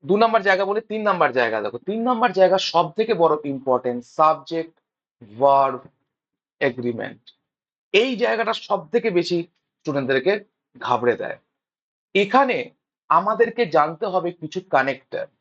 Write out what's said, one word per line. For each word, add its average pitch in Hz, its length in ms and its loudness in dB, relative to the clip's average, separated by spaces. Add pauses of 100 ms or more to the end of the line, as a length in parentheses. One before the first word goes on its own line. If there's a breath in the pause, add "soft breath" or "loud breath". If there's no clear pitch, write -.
দু 180 140 4
নাম্বার 220 260 2
জায়গা 190 220 2
বলে 226 100 -2 (100)
তিন 214 180 -6
নাম্বার 165 300 2
জায়গা 113 260 0
দেখো, 104 140 -6 (100)
তিন 220 200 -4
নাম্বার 233 300 0
জায়গা 190 200 4 (140)
সব 165 140 2 (120)
থেকে 220 140 0 (100)
বড় 156 120 4 (200)
ইম্পর্টেন্ট 123 460 -2 (180)
সাবজেক্ট 160 560 0 (640)
ভার্ব 135 400 4 (800)
এগ্রিমেন্ট। 120 640 -4 (720)
এই 233 160 4 (120)
জায়গাটা 226 320 -2 (140)
সব 196 120 -2 (120)
থেকে 233 160 0 (100)
বেশি 175 200 -2 (400)
স্টুডেন্টদেরকে 135 540 0 (440)
ঘাবড়ে 120 460 0
দেয়। - 160 -10 (840)
এখানে 247 340 2 (600)
আমাদেরকে 220 440 0 (140)
জানতে 160 360 0
হবে 175 160 -2 (120)
কিছু 156 180 -10 (160)
কানেক্টর 131 520 -2 (140)